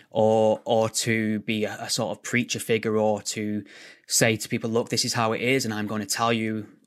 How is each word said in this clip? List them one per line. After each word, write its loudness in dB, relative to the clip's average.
or, 4
or 2
to 0
be -2
a, -4
a -8
sort -2
of -16
preacher -2
figure 0
or 2
to -4
say 4
to -8
people, -4
"Look, 0
this 0
is -2
how 2
it -2
is, 2
and -4
I'm -4
gonna -6
tell 0
you -2